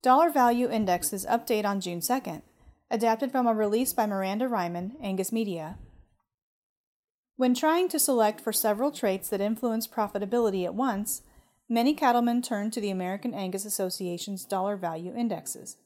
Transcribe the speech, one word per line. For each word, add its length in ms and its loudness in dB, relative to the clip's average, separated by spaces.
Dollar 260 6
Value 400 4
Index's 560 0
update 400 0
on 160 0
June 220 -6
second, 400 -2
adapted 400 2
from 160 2
a 80 4
release 380 2
by 120 2
Miranda 440 -2
Ryman, 520 -2
Angus 300 -2
Media. 480 -4
When 180 4
trying 360 4
to 100 -2
select 400 2
for 120 -4
several 380 0
traits 380 -2
that 120 -2
influence 460 -2
profitability 760 0
at 100 -4
once, 480 -2
many 260 2
cattlemen 480 4
turn 300 -4
to 80 -4
the 100 -2
American 420 -4
Angus 320 -6
Association's 800 -4
Dollar 320 -2
Value 400 -6
Indexes. 680 -4